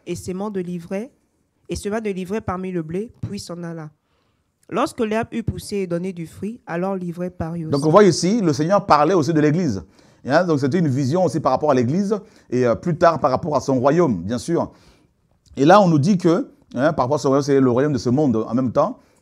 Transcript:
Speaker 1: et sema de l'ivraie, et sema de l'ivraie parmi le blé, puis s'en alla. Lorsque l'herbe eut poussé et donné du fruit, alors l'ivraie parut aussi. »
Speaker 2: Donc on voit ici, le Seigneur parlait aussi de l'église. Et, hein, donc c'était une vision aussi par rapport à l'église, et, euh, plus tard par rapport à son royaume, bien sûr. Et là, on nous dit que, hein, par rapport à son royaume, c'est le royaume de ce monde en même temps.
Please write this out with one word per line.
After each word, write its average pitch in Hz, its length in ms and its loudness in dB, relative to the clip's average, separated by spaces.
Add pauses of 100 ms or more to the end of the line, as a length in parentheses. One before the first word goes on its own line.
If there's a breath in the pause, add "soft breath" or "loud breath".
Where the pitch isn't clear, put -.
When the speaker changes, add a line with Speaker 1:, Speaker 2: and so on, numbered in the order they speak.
Speaker 1:
et 175 100 -6
sema 196 340 -8
de 196 80 -8
l'ivraie, 180 540 -8 (580)
et 175 60 -6
sema 208 240 -6
de 220 80 -6
l'ivraie 185 320 -6
parmi 185 320 -6
le 175 100 -4
blé, 180 380 -8
puis 202 180 -10
s'en 175 240 -14
alla. 165 280 -12 (800)
Lorsque 233 300 -4
l'herbe 220 320 -2
eut 226 100 -4
poussé 185 340 -6
et 190 100 -4
donné 175 280 -6
du 165 120 -10
fruit, 214 400 -12
alors 185 300 -4
l'ivraie 175 320 -8
parut 170 360 -8
aussi. » 156 80 -8
Speaker 2:
Donc 143 120 0
on 156 60 4
voit 208 140 6
ici, 185 360 2
le 160 140 2
Seigneur 165 320 0
parlait 156 280 4
aussi 156 200 2
de 151 60 2
l'église. 147 440 0 (400 soft breath)
Et, 120 60 -6
hein, 165 140 4
donc 156 160 0
c'était 139 180 0
une 165 100 2
vision 143 360 0
aussi 160 160 -2
par 135 120 0
rapport 143 180 2
à 135 40 4
l'église, 180 440 0 (300 soft breath)
et, 123 180 0
euh, 117 80 4
plus 165 220 -2
tard 170 240 4
par 147 100 2
rapport 143 240 -2
à 127 60 0
son 131 200 -2
royaume, 139 420 2
bien 110 160 -4
sûr. 139 340 -4 (840 soft breath)
Et 131 100 2
là, 196 140 8
on 190 80 4
nous 156 100 4
dit 175 180 2
que, 175 340 0 (240)
hein, 139 200 0
par 131 100 -2
rapport 135 120 0
à - 20 -2
son 143 100 -2
royaume, 135 160 4
c'est 139 160 4
le 131 100 4
royaume 135 220 2
de 127 60 -2
ce 113 100 -4
monde 127 280 2
en 113 180 -4
même 127 180 0
temps. 175 260 0 (240 soft breath)